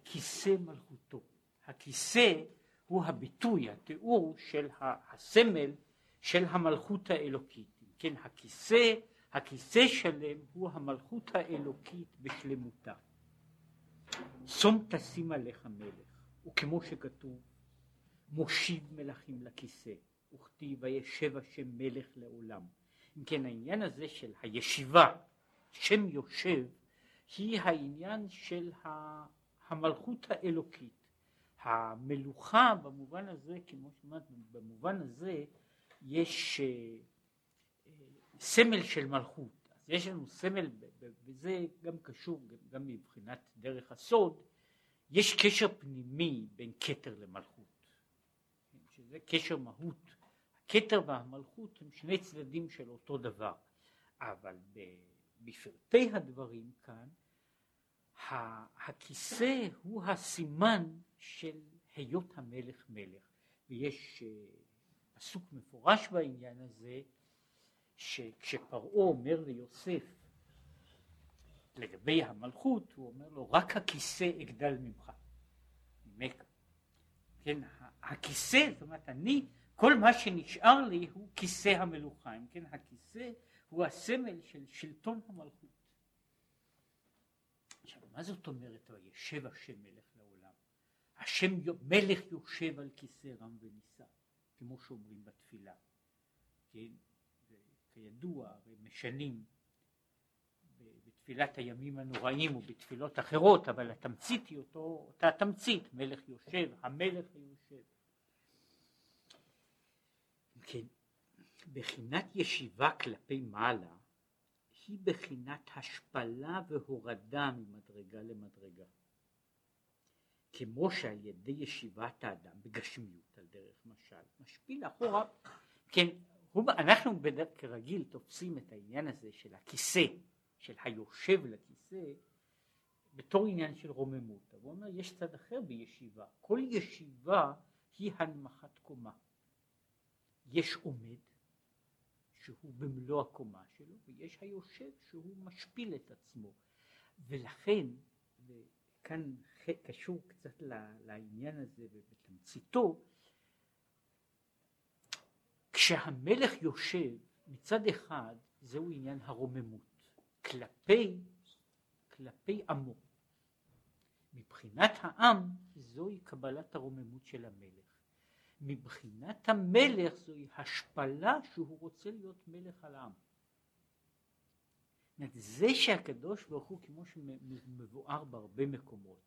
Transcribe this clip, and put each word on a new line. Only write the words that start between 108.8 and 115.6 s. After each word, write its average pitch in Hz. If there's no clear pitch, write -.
כן, 120
בחינת 135
ישיבה 131
כלפי 131
מעלה 104
היא 202
בחינת 143